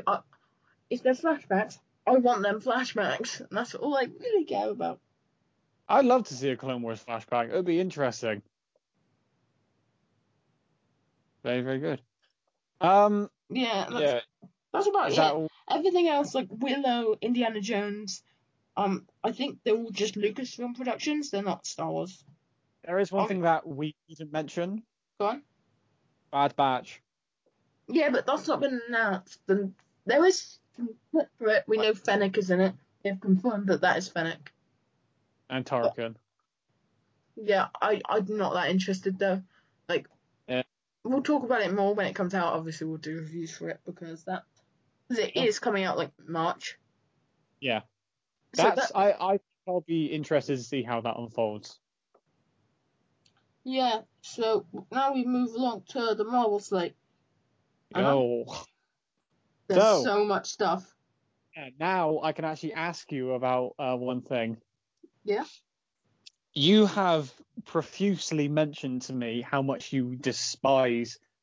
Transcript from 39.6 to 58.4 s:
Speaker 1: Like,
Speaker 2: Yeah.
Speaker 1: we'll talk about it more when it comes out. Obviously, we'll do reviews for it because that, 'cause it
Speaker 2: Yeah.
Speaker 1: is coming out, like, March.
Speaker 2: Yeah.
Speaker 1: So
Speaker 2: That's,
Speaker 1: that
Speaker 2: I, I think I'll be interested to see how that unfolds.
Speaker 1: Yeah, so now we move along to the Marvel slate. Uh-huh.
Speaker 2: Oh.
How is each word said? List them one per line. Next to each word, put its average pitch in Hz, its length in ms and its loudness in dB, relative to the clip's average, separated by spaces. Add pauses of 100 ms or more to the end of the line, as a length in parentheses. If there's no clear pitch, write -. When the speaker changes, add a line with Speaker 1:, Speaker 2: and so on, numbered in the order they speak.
Speaker 1:
Like, 175 200 -2 (400)
Speaker 2:
Yeah. 127 160 -2 (400)
Speaker 1:
we'll 262 180 0
talk 294 220 0
about 233 180 0
it 185 120 -2
more 202 200 2
when 202 140 -2
it 190 80 -6
comes 185 180 -4
out. 175 200 0
Obviously, 160 340 -6
we'll 160 100 -6
do 156 200 -10
reviews 165 380 -10
for 165 140 -10
it 160 160 -10
because 165 380 -14
that, 185 200 -8 (640)
'cause 233 120 -2
it - 160 -2
Speaker 2:
Yeah. 262 80 2
Speaker 1:
is 214 160 2
coming 202 240 0
out, 180 140 -2
like, - 140 -4 (160)
March. 165 520 -4 (800)
Speaker 2:
Yeah. 117 220 -2 (760)
Speaker 1:
So 160 80 4
Speaker 2:
That's, 233 280 2
Speaker 1:
that - 60 -6
Speaker 2:
I, 202 160 6
I 190 180 -2
think 202 100 0 (260)
I'll 180 140 -2
be 165 260 0
interested 143 500 -2
to 120 60 -10
see 127 200 -4
how 117 180 -4
that 117 160 -4
unfolds. 113 600 -6 (1900)
Speaker 1:
Yeah, 254 360 0 (200)
so 220 440 0 (260)
now 269 220 2
we 254 120 0
move 247 300 0
along 233 340 -2
to 226 260 0
the 214 100 0
Marvel 226 340 2
slate. 185 360 -2 (1000)
Uh-huh. 139 200 4
Speaker 2:
Oh. 120 500 0 (1000)